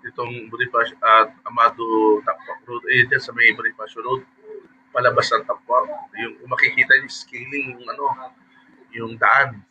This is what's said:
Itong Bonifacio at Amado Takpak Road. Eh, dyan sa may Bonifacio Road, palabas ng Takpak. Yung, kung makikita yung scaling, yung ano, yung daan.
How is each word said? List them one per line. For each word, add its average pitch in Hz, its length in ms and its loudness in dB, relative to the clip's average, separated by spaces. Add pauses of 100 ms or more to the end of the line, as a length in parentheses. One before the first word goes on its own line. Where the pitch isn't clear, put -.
Itong 120 440 -10
Bonifacio 117 520 -2
at 110 320 6 (120)
Amado 113 800 2
Takpak - 400 -8
Road. 120 240 -10
Eh, 123 180 4
dyan 127 120 0
sa 120 160 -10
may 117 160 4
Bonifacio 113 480 -8
Road, 127 240 -4 (720)
palabas 123 340 2
ng 110 140 2
Takpak. - 420 -2 (380)
Yung, 113 160 -8
kung 127 160 -10
makikita 127 420 2
yung 135 140 -4
scaling, 131 540 -10 (120)
yung 120 140 -18
ano, 143 120 -8 (920)
yung 113 240 -10
daan. 117 400 2 (120)